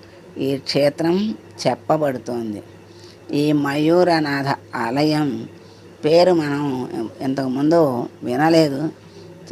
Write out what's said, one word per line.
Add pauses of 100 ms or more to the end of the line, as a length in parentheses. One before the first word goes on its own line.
(380)
ఈ
క్షేత్రం (320)
చెప్పబడుతోంది. (680)
ఈ
మయూరనాథ (200)
ఆలయం (560)
పేరు
మనం (320)
ఇంతకుముందు (140)
వినలేదు. (640)